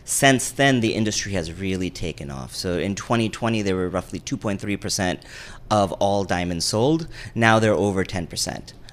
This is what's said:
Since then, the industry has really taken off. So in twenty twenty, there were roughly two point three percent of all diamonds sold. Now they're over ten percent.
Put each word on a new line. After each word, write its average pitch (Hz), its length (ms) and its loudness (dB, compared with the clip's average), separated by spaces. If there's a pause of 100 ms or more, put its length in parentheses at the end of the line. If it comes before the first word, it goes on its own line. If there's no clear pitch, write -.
Since - 480 2
then, 135 300 4
the 110 120 2
industry 104 380 0
has 82 220 -2
really 92 360 -2
taken 78 400 -6
off. 65 240 -10
So 87 240 -2
in 92 180 -2
twenty 113 340 0
twenty, 113 320 -2
there 98 160 2
were 92 100 0
roughly 90 320 -4
two - 160 -6
point 98 240 -4
three 101 160 -4
percent 92 460 -2 (500)
of 101 220 4
all 101 300 2
diamonds 87 420 -2
sold. 156 420 2 (280)
Now 113 240 6
they're 110 140 6
over 95 300 2
ten 87 240 -4
percent. - 460 -8 (200)